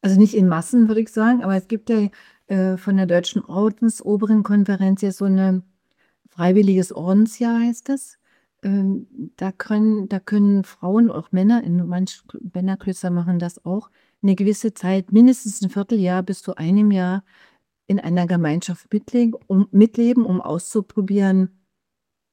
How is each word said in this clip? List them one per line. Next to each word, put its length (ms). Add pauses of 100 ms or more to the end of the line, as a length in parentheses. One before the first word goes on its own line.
Also 160
nicht 160
in 140
Massen, 400
würde 120
ich 100
sagen, 320
aber 140
es 120
gibt 220
ja, 180 (380)
äh, 300
von 200
der 100
Deutschen 380
Ordensoberen 1000
Konferenz 600
jetzt 160
so 60
eine 380 (680)
freiwilliges 640
Ordensjahr, 680
heißt 300
es. 280 (440)
Ähm, 440 (300)
da 160
können, 560
da 120
können 440
Frauen, 460
auch 220
Männer, 320
in 240
manch 340 (320)
Männerklöster 560
machen 280
das 260
auch, 260 (320)
eine 120
gewisse 400
Zeit, 380
mindestens 500
ein 80
Vierteljahr 520
bis 200
zu 140
einem 340
Jahr 340 (600)
in 140
einer 260
Gemeinschaft 640
mitleben, 420 (120)
um, 260
mitleben, 520
um 160
auszuprobieren, 1080 (840)